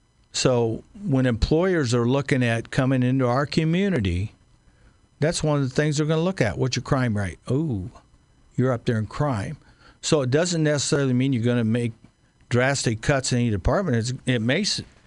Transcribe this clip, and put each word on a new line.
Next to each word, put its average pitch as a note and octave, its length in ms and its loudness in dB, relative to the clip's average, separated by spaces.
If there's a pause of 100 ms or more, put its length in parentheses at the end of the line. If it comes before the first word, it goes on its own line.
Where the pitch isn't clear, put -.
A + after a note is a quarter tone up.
(320)
So A#2+ 520 0 (220)
when C3 200 2
employers D#3 640 2
are A#2+ 160 2
looking C#3 340 0
at A#2 280 -2
coming C3 320 2
into B2+ 240 2
our B2+ 180 0
community, D#3 880 0 (880)
that's D#3+ 220 0
one D3 200 2
of C3+ 60 0
the B2+ 60 -8
things D3+ 220 0
they're D3+ 100 0
gonna D#3+ 140 0
look F#3 220 -2
at. B2 160 -2
What's B2+ 180 -2
your - 60 -4
crime B2+ 340 0
rate? G2 220 -6 (100)
"Oh, B2 400 -2 (680)
you're B2+ 160 0
up A#2 120 -4
there A#2 140 0
in G#2+ 80 -2
crime." C#3 500 -4 (460)
So D#3 200 2
it B2 80 -2
doesn't E3 320 2
necessarily C#3+ 520 0
mean C3 180 2
you're A#2 100 0
gonna A#2+ 220 2
make A#2 280 0 (580)
drastic B2 500 0
cuts C3+ 320 0
in B2 60 2
any A#2+ 120 2
department. B2+ 460 0
It's, A2+ 160 -2 (140)
it B2 160 0
may C3+ 200 0
s-, - 200 -4 (240)